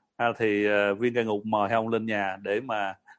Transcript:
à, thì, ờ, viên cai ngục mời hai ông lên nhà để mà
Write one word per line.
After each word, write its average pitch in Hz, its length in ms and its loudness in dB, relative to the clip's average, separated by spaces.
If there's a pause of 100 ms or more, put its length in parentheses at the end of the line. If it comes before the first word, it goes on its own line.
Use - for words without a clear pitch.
(180)
à, 117 200 2
thì, 104 280 2
ờ, 101 280 2
viên 120 200 0
cai 117 120 0
ngục 107 200 -2
mời 104 240 0
hai 113 60 2
ông 113 120 0
lên 113 180 0
nhà 98 360 -2
để 101 200 -2
mà 104 340 -4 (240)